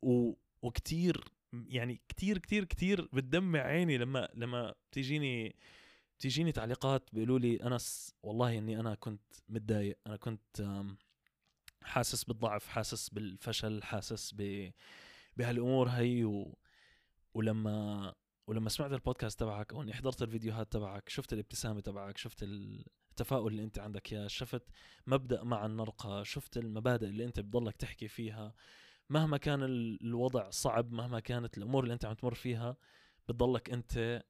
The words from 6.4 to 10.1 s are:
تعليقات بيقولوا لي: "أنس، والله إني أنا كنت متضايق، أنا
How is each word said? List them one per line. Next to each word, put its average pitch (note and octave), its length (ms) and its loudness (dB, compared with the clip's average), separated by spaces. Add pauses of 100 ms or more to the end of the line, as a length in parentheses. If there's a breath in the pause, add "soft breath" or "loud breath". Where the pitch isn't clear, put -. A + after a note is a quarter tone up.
تعليقات C3 600 2
بيقولوا A2+ 260 4
لي: A#2+ 180 6
"أنس، - 640 -2
والله A#2 360 2
إني A2 220 -2
أنا A2+ 140 0
كنت G#2 280 -8 (260)
متضايق، G#2+ 580 0
أنا G#2+ 100 -6